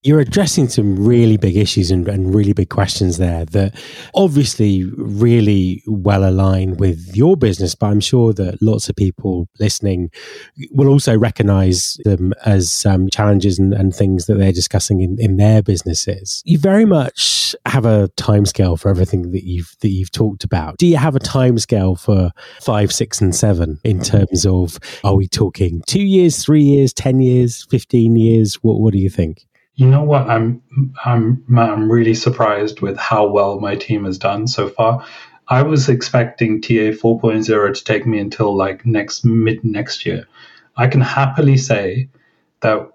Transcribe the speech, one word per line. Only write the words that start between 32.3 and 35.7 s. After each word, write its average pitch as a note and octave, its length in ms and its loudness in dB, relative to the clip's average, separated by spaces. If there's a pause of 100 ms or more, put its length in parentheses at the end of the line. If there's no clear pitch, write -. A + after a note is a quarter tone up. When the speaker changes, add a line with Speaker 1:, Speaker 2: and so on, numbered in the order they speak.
Speaker 2:
with G2 160 -6
how G#2 320 0
well G2+ 320 0
my G2+ 140 -4
team G2+ 280 -6
has F#2+ 140 -8
done G2+ 280 -4
so A2+ 220 -4
far. A2+ 380 -2 (420)
I B2+ 140 2
was D3 260 0